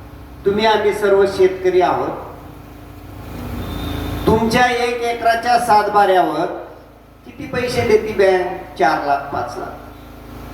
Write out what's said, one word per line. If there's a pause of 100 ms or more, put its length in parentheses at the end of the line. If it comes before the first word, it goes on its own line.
(440)
तुम्ही
आम्ही
सर्व
शेतकरी
आहोत, (2250)
तुमच्या
एक
एकराच्या
सातबाऱ्यावर (800)
किती
पैसे
देते
बँक?
चार
लाख,
पाच
लाख. (880)